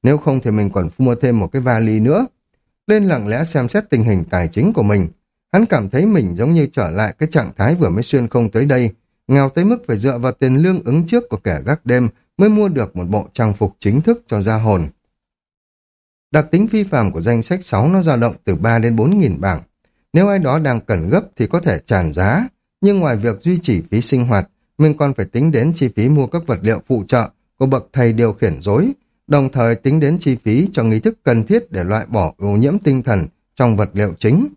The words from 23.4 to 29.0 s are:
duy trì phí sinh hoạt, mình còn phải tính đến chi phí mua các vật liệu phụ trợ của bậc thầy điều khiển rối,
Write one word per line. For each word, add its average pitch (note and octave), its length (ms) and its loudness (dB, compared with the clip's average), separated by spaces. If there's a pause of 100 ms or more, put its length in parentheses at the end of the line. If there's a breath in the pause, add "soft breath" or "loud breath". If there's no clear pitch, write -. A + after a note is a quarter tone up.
duy F3 180 0
trì G2+ 220 -2 (100)
phí G#2+ 100 0
sinh B2 240 0
hoạt, G2+ 240 0 (280)
mình D3+ 200 2
còn C#3+ 160 0
phải G2+ 120 -4
tính C#3+ 260 0
đến C#3+ 240 0
chi C3+ 200 0
phí A2+ 140 0
mua C#3+ 180 2
các E3+ 200 -6
vật A2 140 -2
liệu A2 260 -2
phụ A2+ 200 -2
trợ A#2 220 0 (280)
của C3+ 80 0
bậc C3+ 280 -2
thầy A#2+ 200 2
điều A2+ 200 0
khiển E2 280 -2
rối, A#2 300 0 (360)